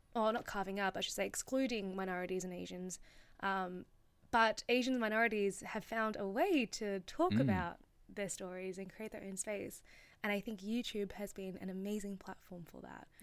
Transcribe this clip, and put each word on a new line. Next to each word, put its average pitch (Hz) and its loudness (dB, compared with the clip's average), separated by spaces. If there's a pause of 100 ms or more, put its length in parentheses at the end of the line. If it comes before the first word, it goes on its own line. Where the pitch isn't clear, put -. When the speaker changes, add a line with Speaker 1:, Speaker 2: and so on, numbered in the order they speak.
(160)
Speaker 1:
or 220 4
not 240 -2
carving 196 -2
out, 190 2
I 202 0
should - -2
say, 196 2
excluding 220 0
minorities 185 -2
and 185 -6
Asians. 180 -6 (440)
Um, 185 -2 (460)
but 226 6
Asian 254 4
minorities 214 4
have - -6
found 220 0
a 202 -2
way 269 4
to 196 -2
talk 349 2
Speaker 2:
Mm. 226 6
Speaker 1:
about 185 2 (340)
their 196 -4
stories 185 -6
and 185 -8
create 220 -10
their 208 -10
own 190 -8
space. 202 -4 (420)
And 208 4
I 202 2
think 196 -6
YouTube 208 -2
has 202 -8
been 190 -8
an 185 -4
amazing 196 -4
platform 185 -12
for - -16
that. - -12 (160)